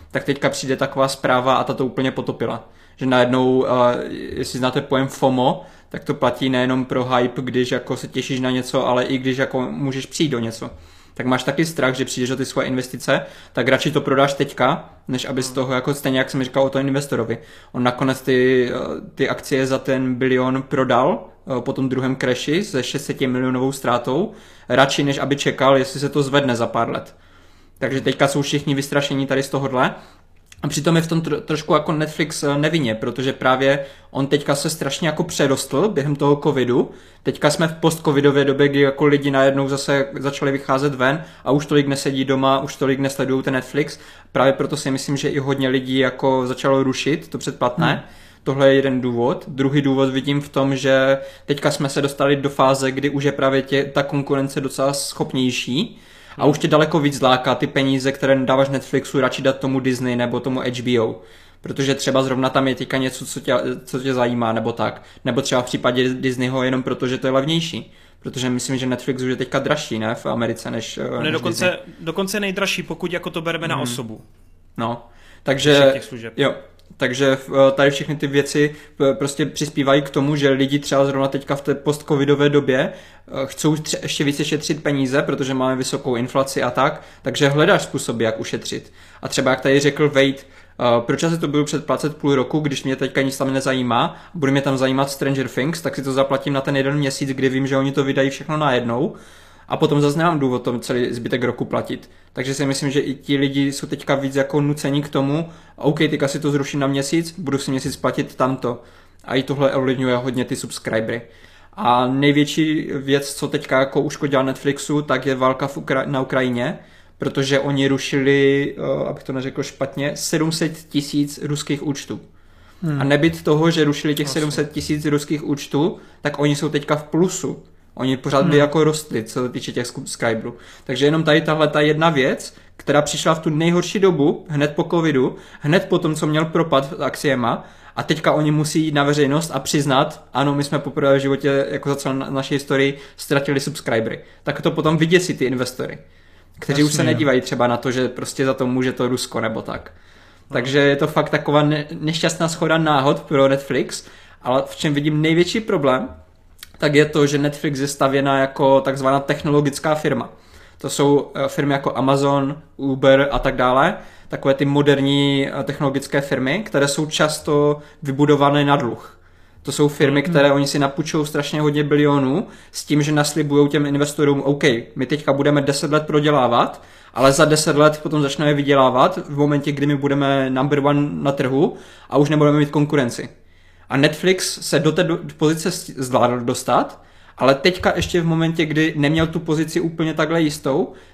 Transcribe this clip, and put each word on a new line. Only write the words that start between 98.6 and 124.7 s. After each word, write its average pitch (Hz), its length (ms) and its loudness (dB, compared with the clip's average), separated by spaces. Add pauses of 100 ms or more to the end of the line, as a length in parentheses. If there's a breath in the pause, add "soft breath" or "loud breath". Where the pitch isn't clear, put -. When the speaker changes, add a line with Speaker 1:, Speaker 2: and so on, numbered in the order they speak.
Speaker 1:
A 123 100 -4
potom 151 240 2
zase 147 160 2
nemám 160 220 2
důvod 127 240 0
to 123 160 -2
celý 123 340 -2
zbytek 120 300 -4
roku 120 220 -2
platit. - 440 -6 (240 soft breath)
Takže 135 200 -6
si 139 120 -2
myslím, 135 260 -2
že 139 80 0
i 135 140 -2
ti 143 240 -2
lidi 139 340 0
jsou 143 160 -10
teďka 143 280 -2
víc 135 200 -4
jako 143 260 0
nuceni 147 400 0
k 147 80 -10
tomu, 147 400 -2 (260 loud breath)
„OK, 147 240 0
teďka 147 280 0
si 143 120 -4
to 147 120 0
zruším 143 280 -2
na 139 80 0
měsíc, 143 520 -2
budu 135 180 -2
si 139 140 -4
měsíc 131 240 -4
platit 135 400 -4
tamto.“ 127 460 -2 (440 soft breath)
A 120 100 -6
i 135 80 0
tohle 139 300 0
ovlivňuje 131 420 0
hodně 123 300 -2
ty 127 100 -6
subscribery. 113 640 -4 (520 loud breath)
A 123 340 2
největší 147 880 2
věc, 139 400 -2
co 147 140 -6
teďka 143 320 -2
jako 135 220 0
uškodila 143 420 0
Netflixu, 143 580 -2
tak 135 240 -2
je 135 100 0
válka 131 320 0
v - 100 -10
Ukra-, 135 300 -2
na 139 140 -2
Ukrajině, 131 580 -2 (380 loud breath)
protože 139 420 0
oni 139 280 0
rušili, 139 920 2
eh, 143 320 -4
abych 143 140 -10
to 135 100 -8
neřekl 131 300 -6
špatně, 139 520 -6
sedm 160 360 -2
set 160 220 -2 (160)
tisíc 143 540 -2
ruských 147 440 -4
účtů. 135 320 -8 (640 soft breath)
Speaker 4:
Hmm. 147 200 -2
Speaker 1:
A - 20 0
nebýt 147 400 2
toho, 160 280 4
že 156 120 2
rušili 143 320 0
těch 147 120 -2
Speaker 4:
Vlastně. 156 140 -4
Speaker 1:
sedm 151 100 -2
set 147 200 -4